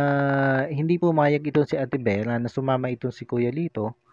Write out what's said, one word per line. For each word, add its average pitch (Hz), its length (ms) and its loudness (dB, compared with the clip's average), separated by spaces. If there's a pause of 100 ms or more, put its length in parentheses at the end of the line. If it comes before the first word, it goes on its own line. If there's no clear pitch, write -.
(720)
hindi 160 320 0
pumayag 147 400 4
ito 147 240 2
si - 80 -2
Ate 135 240 -2
Vera 117 400 0
na 120 80 -2
sumama 131 480 -2
itong 123 180 -6
si - 140 -14
Kuya 120 240 0
Lito 127 480 -6 (140)